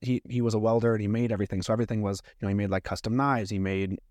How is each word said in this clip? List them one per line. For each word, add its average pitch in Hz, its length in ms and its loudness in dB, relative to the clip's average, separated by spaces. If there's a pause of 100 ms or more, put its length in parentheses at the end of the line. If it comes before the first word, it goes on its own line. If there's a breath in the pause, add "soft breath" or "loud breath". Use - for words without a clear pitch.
he, 123 260 0
he 123 100 -2
was 117 140 2
a 107 60 2
welder 113 340 4
and 107 80 0
he 101 60 -2
made 113 240 0
everything. 98 320 -2
So 113 100 0
everything 110 300 0
was, 98 180 -2 (180 loud breath)
you 110 60 -4
know, 98 40 0
he 98 40 2
made, 101 160 0
like, 95 140 0
custom 110 340 -4
knives. 131 320 2
He 104 80 -4
made 95 400 0 (140)